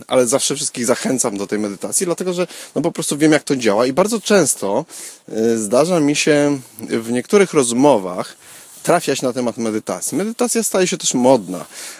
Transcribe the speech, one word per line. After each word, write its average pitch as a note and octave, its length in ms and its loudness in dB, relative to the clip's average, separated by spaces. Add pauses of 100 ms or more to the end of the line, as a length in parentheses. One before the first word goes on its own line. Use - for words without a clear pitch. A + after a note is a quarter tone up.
ale B2+ 200 2
zawsze C3+ 300 0
wszystkich C3 300 -6
zachęcam A#2+ 500 -2
do G2 100 -6
tej G#2 120 -4
medytacji, G#2 480 -4
dlatego F3+ 260 -4
że, F3 140 -2 (280)
no, C#3+ 80 -2
po E3 100 -2
prostu D#3 260 -4
wiem, D#3 140 6
jak D3+ 100 4
to C#3+ 140 -2
działa A2+ 300 2
i C3+ 60 0
bardzo G3+ 280 0
często, C#3+ 640 0 (440)
y, A2+ 300 0
zdarza C3+ 420 2
mi D3 160 2
się D3 440 2 (200)
w A#2 320 -4
niektórych E3 420 2
rozmowach A#2 840 2 (460)
trafiać D3+ 400 0
na B2+ 100 0
temat A#2+ 240 -4
medytacji. G#2+ 640 -4
Medytacja A3+ 440 -2
staje F#3 240 0
się F3 100 -2
też - 180 -4
modna, G#2+ 500 2 (360)